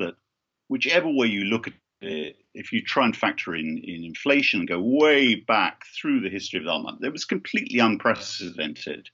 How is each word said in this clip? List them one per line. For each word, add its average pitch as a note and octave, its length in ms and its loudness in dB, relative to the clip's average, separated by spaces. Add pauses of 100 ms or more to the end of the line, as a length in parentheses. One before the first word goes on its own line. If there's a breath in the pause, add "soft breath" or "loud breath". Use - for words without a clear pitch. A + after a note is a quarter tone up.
that, E2+ 160 -4 (500)
whichever D#3 420 2
way C3 200 4
you G2+ 160 0
look A2 240 0
at - 60 -10 (280)
it, D#2 340 -6 (180)
if - 180 -10
you A2 100 0
try - 220 2
and A2 120 2
factor G2 380 -2
in, D#2+ 240 -4
in E2+ 260 -10
inflation C3+ 560 2
and F2 80 -2
go F2 120 -2
way C#3 540 4
back G2+ 500 0 (100)
through C#3 260 0
the F#2+ 80 -2
history F#2 300 -6
of D#2 60 -4
the E2 60 -2
art D#2 120 -2
market, D2+ 240 -8
it D3 60 -4
was - 120 -10
completely F#3+ 540 -2
unprecedented. F#2 1400 -2